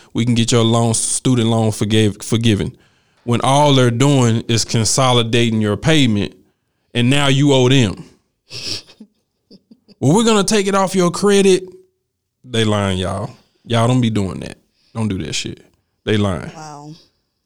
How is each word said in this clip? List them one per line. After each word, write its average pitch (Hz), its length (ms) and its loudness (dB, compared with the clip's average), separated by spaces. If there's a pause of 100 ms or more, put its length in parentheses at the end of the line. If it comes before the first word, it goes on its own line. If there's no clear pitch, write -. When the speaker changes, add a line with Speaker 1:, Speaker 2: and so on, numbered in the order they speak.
(120)
Speaker 1:
we 113 140 -2
can 123 80 0
get 113 180 0
your 117 120 2
loan, 117 300 2
student 120 540 -2
loan 113 220 0
forgave-, 107 520 0
forgiven." 110 540 0 (460)
When 120 180 -2
all 143 320 2
they're 127 180 4
doing 123 580 2
is 113 180 0
consolidating 117 960 0
your 104 160 -2
payment, 127 560 0 (580)
and 120 160 0
now 143 200 2
you 139 260 2
owe 127 160 4
them. 127 340 0 (2000)
"Well, 135 140 2
we're 226 100 2
gonna 214 200 2
take 208 220 0
it 196 80 -2
off 190 200 -2
your 175 160 2
credit." 196 540 2 (800)
They 113 200 -2
lying, 101 340 0
y'all. 98 320 -6 (340)
Y'all 117 240 0
don't 127 140 2
be 117 80 0
doing 95 300 -4
that. - 180 -14 (340)
Don't 110 160 -4
do 95 100 -4
that 78 140 -8
shit. - 320 -10 (400)
They 107 140 0
lying. 95 360 -4
Speaker 2:
Wow. 151 380 -18 (540)